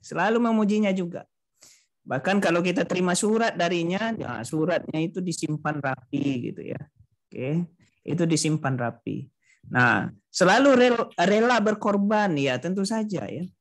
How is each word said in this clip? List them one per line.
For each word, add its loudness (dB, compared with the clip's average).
Selalu 0
memujinya 2
juga. -4
Bahkan 0
kalau 2
kita 0
terima 0
surat 0
darinya, 0
ya, -8
suratnya -2
itu -4
disimpan -4
rapi -4
gitu -14
ya. -8
Oke, -4
itu -2
disimpan 0
rapi. -6
Nah, 2
selalu 6
rel-, 4
rela 4
berkorban 0
ya, 0
tentu -2
saja -4
ya. -8